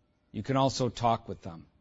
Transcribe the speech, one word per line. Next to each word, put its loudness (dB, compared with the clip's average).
You -8
can -2
also 2
talk 0
with -10
them. -14